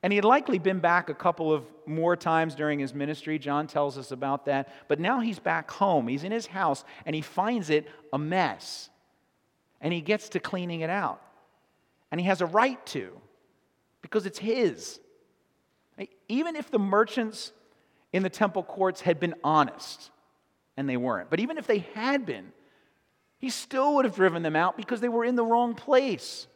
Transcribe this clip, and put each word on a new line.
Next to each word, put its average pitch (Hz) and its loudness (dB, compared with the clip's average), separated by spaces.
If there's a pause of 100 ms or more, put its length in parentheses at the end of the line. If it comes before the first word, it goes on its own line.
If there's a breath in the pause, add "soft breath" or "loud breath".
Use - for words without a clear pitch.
And 196 2
he 202 4
had 202 4
likely 262 4
been 185 0
back 175 2
a 151 -4
couple 170 0
of 143 0 (220)
more 160 2
times 165 0
during 151 -2
his 135 -4
ministry. 147 -4
John 143 -2
tells 143 -2
us 135 -10
about 139 -4
that. 135 -2 (140)
But 147 0
now 240 2
he's 226 -2
back 160 -2
home. 165 2
He's 135 -2
in 185 -6
his 226 -4
house, 170 -2 (220 loud breath)
and 156 -4
he 156 -4
finds 196 -2
it 151 2 (240 loud breath)
a 143 -2
mess. 151 -2 (920)
And 160 -2
he 170 -4
gets 202 -2
to - -4
cleaning 175 -6
it 160 -2
out. 180 -4 (920)
And 160 -2
he 175 0
has 190 2
a 180 0
right 233 2
to, 98 -8 (920)
because 202 -4
it's 190 -10
his. 214 -2 (1300)
Even 311 -2
if 294 -8
the 254 2
merchants 214 2 (600 soft breath)
in 190 2
the 185 0
temple 196 0
courts 185 0
had 165 2
been 170 -2
honest, - 0 (680)
and 139 -2
they 127 0
weren't, 120 -2
but 165 0
even 285 -2
if 285 -8
they 214 2 (160)
had 254 -2
been, 107 -8 (880 soft breath)
he 262 -8
still 269 0
would 269 6
have 214 0
driven 175 4
them 156 0
out 170 2
because 226 -4
they 240 0
were 233 0
in 247 0
the 240 2
wrong 233 2
place. 262 0